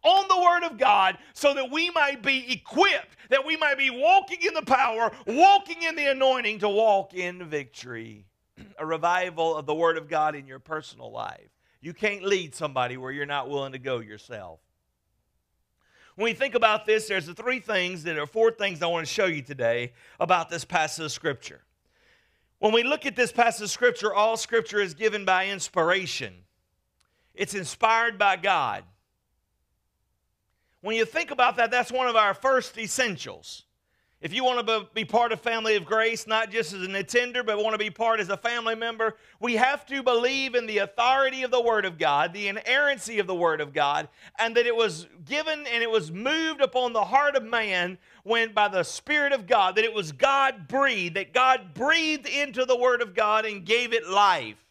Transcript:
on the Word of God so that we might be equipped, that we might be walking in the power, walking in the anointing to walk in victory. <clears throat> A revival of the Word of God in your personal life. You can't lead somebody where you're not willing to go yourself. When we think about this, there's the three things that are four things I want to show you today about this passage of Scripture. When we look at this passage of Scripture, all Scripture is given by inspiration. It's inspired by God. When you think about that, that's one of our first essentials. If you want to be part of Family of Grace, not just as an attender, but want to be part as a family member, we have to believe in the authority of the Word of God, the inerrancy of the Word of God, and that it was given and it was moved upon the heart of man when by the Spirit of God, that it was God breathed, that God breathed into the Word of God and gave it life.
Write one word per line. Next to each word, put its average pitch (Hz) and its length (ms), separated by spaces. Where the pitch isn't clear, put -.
on 392 260
the 381 120
Word 349 220
of 311 160
God 196 380
so 285 220
that 262 160
we 330 200
might 277 320
be 262 300
equipped, 294 640
that 269 160
we 311 100
might 294 220
be 269 100
walking 339 580
in 403 60
the 320 100
power, 233 480
walking 339 560
in 330 140
the 285 140
anointing 254 480
to 208 100
walk 202 460
in 180 340
victory. 117 760
<clears throat> - 200
A 156 60
revival 165 720
of 151 80
the 151 100
Word 165 220
of 156 100
God 156 280
in 139 120
your 131 120
personal 127 520
life. 110 380
You 160 140
can't 202 280
lead 185 320
somebody 131 440
where 131 120
you're 143 140
not 143 240
willing 139 240
to 135 60
go 123 220
yourself. 104 600
When 208 80
we 233 100
think 262 200
about 214 300
this, 214 240
there's 190 160
the 170 80
three 240 280
things 180 420
that 160 160
are 147 80
four 226 240
things 196 320
I 170 40
want 165 200
to - 60
show 208 120
you 160 160
today 120 540
about 170 320
this 170 160
passage 160 400
of 131 60
Scripture. - 500
When 214 140
we 233 80
look 285 240
at 226 100
this 233 160
passage 226 320
of 196 60
Scripture, 233 440
all 220 220
Scripture 220 440
is 185 120
given 208 320
by 190 240
inspiration. 175 840
It's 196 200
inspired 220 640
by 196 180
God. 147 480
When 214 120
you 226 120
think 320 240
about 254 260
that, 233 140
that's 240 200
one 254 160
of 233 100
our 208 180
first 262 420
essentials. 190 880
If 160 140
you 254 100
want 240 220
to 220 260
be 220 140
part 233 260
of 208 80
Family 220 360
of 175 100
Grace, 220 400
not 220 240
just 196 240
as 190 80
an 190 120
attender, 240 480
but 214 140
want 214 160
to 214 60
be 214 100
part 226 320
as 180 80
a 196 80
family 233 380
member, 220 420
we 233 160
have 269 300
to 269 160
believe 247 520
in 233 120
the 214 120
authority 262 640
of 247 80
the 247 100
Word 220 260
of 175 100
God, 156 380
the 202 140
inerrancy 233 680
of 196 80
the 190 80
Word 165 280
of 147 100
God, 147 380
and 226 200
that 240 80
it 233 100
was 175 300
given 302 360
and 233 220
it 233 80
was 175 220
moved 302 480
upon 254 320
the 214 120
heart 277 300
of 247 100
man 196 520
when 226 300
by 208 160
the 185 140
Spirit 285 500
of 226 140
God, 185 300
that 220 100
it 226 80
was 170 180
God 269 560
breathed, 214 480
that 196 160
God 247 400
breathed 302 540
into 262 400
the 254 100
Word 240 240
of 202 140
God 214 320
and 202 180
gave 233 300
it 214 120
life. 175 640